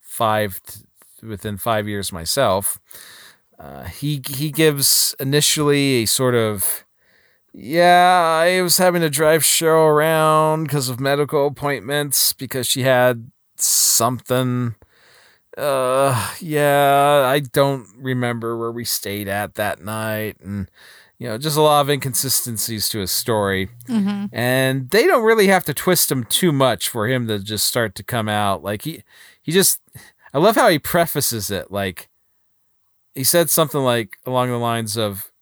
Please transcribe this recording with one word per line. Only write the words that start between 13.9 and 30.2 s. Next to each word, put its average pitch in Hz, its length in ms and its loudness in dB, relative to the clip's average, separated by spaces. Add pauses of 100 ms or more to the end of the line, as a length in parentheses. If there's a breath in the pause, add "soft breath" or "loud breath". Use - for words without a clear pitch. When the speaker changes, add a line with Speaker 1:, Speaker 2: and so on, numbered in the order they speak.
Speaker 1:
Uh, 131 840 0
yeah, 143 840 4
I 139 140 2
don't 139 460 0 (100)
remember 120 640 -4
where 117 140 -4
we 117 120 -8
stayed 104 420 -6
at 101 280 -4
that 101 280 -4
night." 107 640 -6
And, 98 240 -8 (500 loud breath)
you 123 100 -12
know, 113 100 -8
just 147 180 -4
a 156 60 4
lot 147 180 4
of 139 80 0
inconsistencies 123 1000 -4
to 117 80 -6
his 92 120 -4
story. 98 600 -2 (180)
Speaker 2:
Mm-hmm. 202 380 -2 (100)
Speaker 1:
And 131 540 0
they 233 160 4
don't 294 180 4
really 220 220 4
have 190 180 4
to 147 80 -4
twist - 400 0
him 127 120 -2
too - 280 0
much 131 380 2
for 110 180 -2
him 123 200 0
to 107 100 -2
just 104 280 -4
start 113 280 -2
to 107 80 -14
come 110 260 -4
out. 101 340 0
Like, 104 200 -6
he, - 200 -12 (380 soft breath)
he - 100 -8
just, 175 300 2 (540 loud breath)